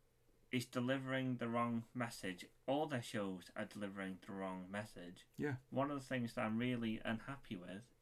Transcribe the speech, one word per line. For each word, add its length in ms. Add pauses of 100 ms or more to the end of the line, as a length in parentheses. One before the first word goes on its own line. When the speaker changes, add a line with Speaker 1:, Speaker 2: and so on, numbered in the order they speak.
(500)
Speaker 1:
is 140
delivering 720
the 120
wrong 360 (100)
message. 520 (200)
All 200
their 160
shows 520
are 120
delivering 500 (100)
the 60
wrong 380
message. 560 (100)
Speaker 2:
Yeah. 200 (120)
Speaker 1:
One 220
of 100
the 60
things 260
that 140
I'm 100
really 480
unhappy 520
with 260 (200)